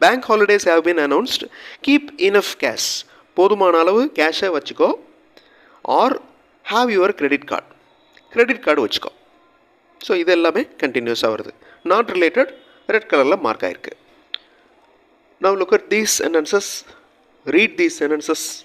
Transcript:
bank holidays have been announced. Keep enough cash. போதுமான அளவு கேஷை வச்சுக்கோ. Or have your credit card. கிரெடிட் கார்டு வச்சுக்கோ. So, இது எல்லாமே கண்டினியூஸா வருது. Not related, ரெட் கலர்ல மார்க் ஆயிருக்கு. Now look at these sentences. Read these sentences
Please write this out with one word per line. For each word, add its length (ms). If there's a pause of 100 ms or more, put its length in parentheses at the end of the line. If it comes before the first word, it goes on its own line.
bank 180 (100)
holidays 400
have 180
been 180
announced. 340 (460)
Keep 180 (220)
enough 240 (140)
cash. 200 (540)
போதுமான 460
அளவு 180 (160)
கேஷை 380
வச்சுக்கோ. 340 (1040)
Or 120 (640)
have 240
your 120 (120)
credit 320
card. 140 (680)
கிரெடிட் 340
கார்டு 200
வச்சுக்கோ. 260 (920)
So, 80 (100)
இது 140
எல்லாமே 260 (200)
கண்டினியூஸா 520
வருது. 180 (400)
Not 220
related, 320 (480)
ரெட் 160
கலர்ல 360
மார்க் 220
ஆயிருக்கு. 240 (1500)
Now 80 (100)
look 160
at 160
these 260
sentences. 480 (880)
Read 240
these 220
sentences 400 (240)